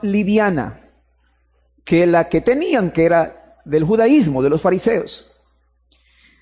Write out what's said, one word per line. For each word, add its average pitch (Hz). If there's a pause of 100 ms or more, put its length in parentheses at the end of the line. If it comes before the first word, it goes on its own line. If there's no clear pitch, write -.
liviana 202 (920)
que 170
la 170
que 160
tenían, 247
que 165
era -
del 151
judaísmo, 208
de 143
los 156
fariseos. - (1120)